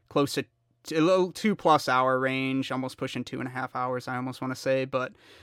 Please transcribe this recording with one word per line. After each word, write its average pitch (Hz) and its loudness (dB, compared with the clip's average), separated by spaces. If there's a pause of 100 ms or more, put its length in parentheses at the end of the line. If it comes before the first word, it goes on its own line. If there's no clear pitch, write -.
close 143 2
to, 139 -2 (400)
to 156 -6
a 160 4
little 185 4
two-plus - 2
hour 131 4
range, 131 -2
almost 131 -6
pushing 123 -6
two 127 -8
and 127 -8
a 127 -12
half 127 -6
hours, 127 -4
I 127 -6
almost 127 -6
wanna 127 -4
say. 131 0
But, 131 -4 (300)